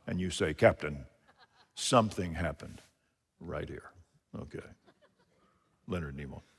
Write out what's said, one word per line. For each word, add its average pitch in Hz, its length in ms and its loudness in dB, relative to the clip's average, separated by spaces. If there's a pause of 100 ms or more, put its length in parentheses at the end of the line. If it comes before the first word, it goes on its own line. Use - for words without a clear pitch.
and 90 140 -2
you 90 100 0
say, 82 240 0
"Captain, 73 520 4 (680)
something 104 580 4
happened 78 480 -6 (580)
right 80 300 -6
here." - 220 -12 (460)
Okay. - 300 -10 (1200)
Leonard 76 300 -6
Nimoy. 67 240 -12 (160)